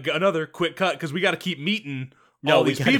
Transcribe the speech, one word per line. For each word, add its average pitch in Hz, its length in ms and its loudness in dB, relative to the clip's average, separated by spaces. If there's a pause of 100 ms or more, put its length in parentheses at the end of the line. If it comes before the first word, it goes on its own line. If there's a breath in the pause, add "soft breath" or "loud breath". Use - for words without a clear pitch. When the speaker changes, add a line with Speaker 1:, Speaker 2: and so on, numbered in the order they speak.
(140)
Speaker 1:
another 165 320 0
quick 165 300 -4
cut, 175 220 -2
'cause 147 140 -8
we 180 80 -4
gotta 180 160 0
keep 175 220 -6
meeting 143 540 -6 (300 soft breath)
Speaker 2:
No, 143 160 6
Speaker 1:
all - 60 6
Speaker 2:
we 147 60 4
Speaker 1:
these - 80 -2
Speaker 2:
got, 135 80 -2
there's 269 140 4